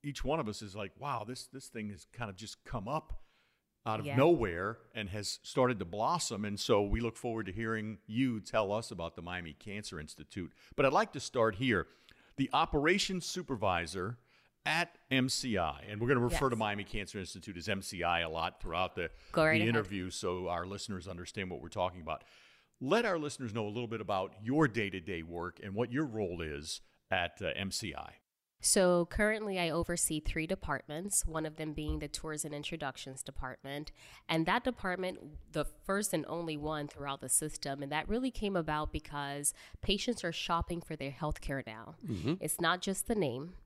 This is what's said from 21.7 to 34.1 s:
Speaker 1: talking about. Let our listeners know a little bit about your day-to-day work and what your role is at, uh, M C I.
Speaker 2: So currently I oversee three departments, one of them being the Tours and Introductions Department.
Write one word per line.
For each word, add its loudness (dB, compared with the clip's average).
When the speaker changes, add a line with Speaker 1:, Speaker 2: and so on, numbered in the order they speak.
Speaker 1:
talking 0
about. -6
Let 2
our 2
listeners -4
know 0
a -2
little -2
bit -4
about 0
your 6
day-to-day -2
work -6
and -6
what 0
your 0
role -2
is -6
at, 0
uh, 0
M -2
C -4
I. -10
Speaker 2:
So 6
currently 2
I 2
oversee 0
three 0
departments, -2
one 0
of -4
them -4
being -2
the -6
Tours -6
and -6
Introductions -6
Department. -6